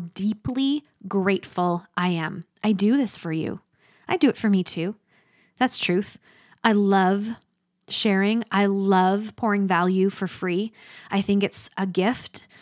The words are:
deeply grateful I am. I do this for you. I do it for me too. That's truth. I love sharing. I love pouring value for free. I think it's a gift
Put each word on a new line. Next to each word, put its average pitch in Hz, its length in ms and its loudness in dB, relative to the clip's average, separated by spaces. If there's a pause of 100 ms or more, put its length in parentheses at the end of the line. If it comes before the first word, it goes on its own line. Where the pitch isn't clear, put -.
(140)
deeply 254 720 -2 (240)
grateful 185 760 0 (120)
I 180 140 0
am. 165 340 -4 (180)
I 214 80 2
do 208 260 2
this 269 200 0
for 165 160 -8
you. - 300 -6 (440)
I 370 100 0
do 302 120 4
it - 100 0
for 220 100 0
me 196 140 4
too. 175 320 -4 (640)
That's 254 180 0
truth. - 420 -2 (440)
I 226 80 4
love 202 600 2 (580)
sharing. 208 640 0
I 202 140 2
love 196 680 2
pouring 202 320 0
value 185 420 2
for 196 200 -6
free. 190 420 -4 (400)
I 202 100 0
think 202 220 2
it's - 340 -2
a 190 80 -4
gift 190 640 -2 (160)